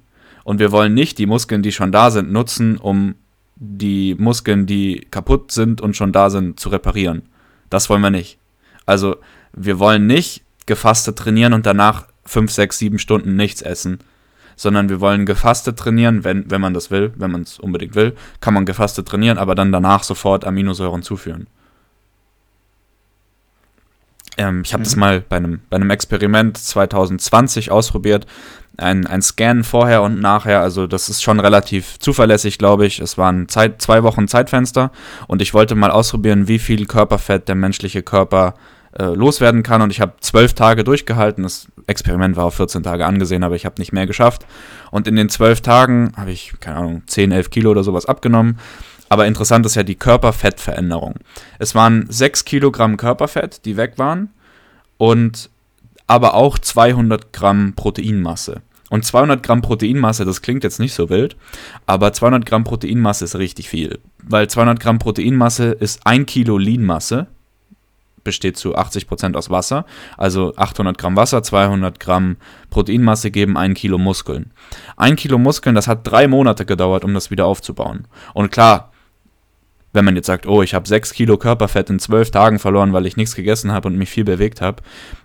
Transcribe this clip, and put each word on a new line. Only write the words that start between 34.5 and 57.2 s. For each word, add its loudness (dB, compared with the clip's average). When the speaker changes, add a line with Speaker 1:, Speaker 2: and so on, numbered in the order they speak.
Speaker 1:
und -4
ich -4
wollte 4
mal 2
ausprobieren, 2
wie 2
viel -2
Körperfett 0
der -2
menschliche -4
Körper, 2
äh, -6
loswerden 2
kann. 2
Und 2
ich -6
hab -4
zwölf 4
Tage 4
durchgehalten. 0
Das -8
Experiment 0
war -2
auf -2
vierzehn -4
Tage -2
angesehen, 0
aber -2
ich -8
hab -10
nicht -8
mehr -2
geschafft. 2
Und -4
in 0
den 2
zwölf 4
Tagen 4
hab -10
ich, -10
keine -10
Ahnung, -6
zehn, 2
elf 0
Kilo 2
oder 2
sowas -2
abgenommen. 2
Aber 4
interessant 2
ist -2
ja 0
die -4
Körperfettveränderung. 0
Es -6
waren 4
sechs 0
Kilogramm 0
Körperfett, -4
die -6
weg -4
waren, -4
und 2
aber 4
auch 4
zweihundert 2